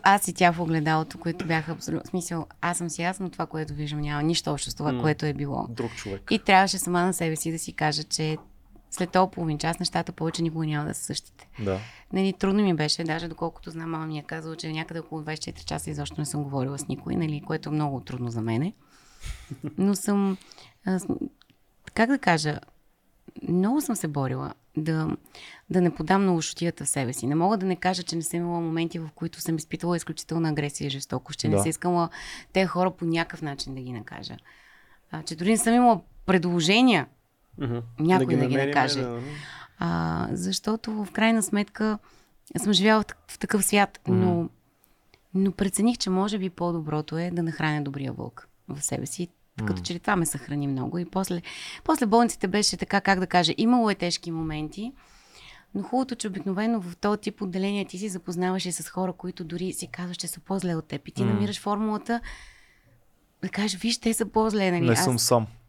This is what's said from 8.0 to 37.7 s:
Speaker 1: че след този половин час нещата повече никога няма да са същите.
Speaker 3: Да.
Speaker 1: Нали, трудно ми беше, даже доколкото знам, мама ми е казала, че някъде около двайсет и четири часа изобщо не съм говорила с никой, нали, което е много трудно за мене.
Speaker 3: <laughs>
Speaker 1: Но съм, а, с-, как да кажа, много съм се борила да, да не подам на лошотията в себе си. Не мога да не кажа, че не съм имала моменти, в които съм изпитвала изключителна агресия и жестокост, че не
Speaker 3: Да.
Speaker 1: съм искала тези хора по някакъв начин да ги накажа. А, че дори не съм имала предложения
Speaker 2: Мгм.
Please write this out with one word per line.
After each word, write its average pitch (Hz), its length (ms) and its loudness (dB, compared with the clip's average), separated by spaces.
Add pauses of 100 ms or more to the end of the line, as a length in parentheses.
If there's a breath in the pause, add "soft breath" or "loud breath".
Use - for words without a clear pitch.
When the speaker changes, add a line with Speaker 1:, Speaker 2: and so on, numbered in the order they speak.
Speaker 1:
че 156 340 -2 (540)
след 175 200 -2
този 185 200 4
половин 160 260 -2
час 165 220 -2
нещата 170 320 -2
повече 165 300 -4
никога 160 240 0
няма 151 220 0
да 160 60 -6
са - 100 -8
същите. - 460 -10 (100)
Speaker 3:
Да. 98 200 0 (340 loud breath)
Speaker 1:
Нали, 190 200 2
трудно 196 300 2
ми 185 100 4
беше, 151 300 0
даже 165 240 -4
доколкото 165 440 -8
знам, 165 180 -8
мама 160 160 -4
ми 156 140 -6
е 147 40 -12
казала, 160 320 -10
че 160 160 -8
някъде 160 280 -6
около 156 220 -10
двайсет 156 180 -6
и - 60 -10
четири - 200 -12
часа 156 240 -6
изобщо 147 320 -6
не 151 40 -2
съм 147 180 -4
говорила 139 360 -2
с - 80 -6
никой, - 280 -4
нали, 151 260 0
което 156 280 -6
е 147 40 -2
много 147 260 0
трудно 123 320 -6
за 113 100 -4
мене. 117 320 0 (500 loud breath)
Speaker 3:
<laughs> - 540 -10
Speaker 1:
Но 196 180 4
съм, 196 420 2 (480 loud breath)
а, 185 140 2
с-, 185 80 -8 (840)
как 226 160 2
да 277 80 4
кажа, 151 420 0 (880)
много 196 320 2
съм 262 140 -2
се 170 120 -4
борила 135 460 -2 (240)
да, 160 320 0 (600 loud breath)
да 180 120 4
не 175 140 4
подам 190 300 4
на 185 60 4
лошотията 165 540 -2
в - 40 -2
себе 127 240 -2
си. 117 140 -4
Не 143 80 2
мога 190 220 4
да 185 80 -2
не 185 100 2
кажа, 180 280 -2
че - 120 -6
не 165 60 -2
съм 170 180 -4
имала 170 220 -2
моменти, 165 380 -2
в 160 160 -8
които - 260 -6
съм 165 140 0
изпитвала 170 420 -2
изключителна 160 520 -2
агресия 147 380 -2
и 139 40 -2
жестокост, 135 480 -8
че - 80 0
не 104 80 4
Speaker 3:
Да. 98 60 4
Speaker 1:
съм 113 80 2
искала 175 400 0 (440 loud breath)
тези 190 140 4
хора 180 240 2
по 175 140 -8
някакъв 165 360 -2
начин 139 340 -8
да 131 60 -10
ги 123 100 -10
накажа. 117 460 -10 (720 soft breath)
А, 156 120 -8
че 160 120 -8
дори 175 140 0
не 220 80 6
съм 226 160 4
имала 240 280 8 (240)
предложения 180 840 6 (500)
Speaker 2:
Мгм. 123 200 -2 (220)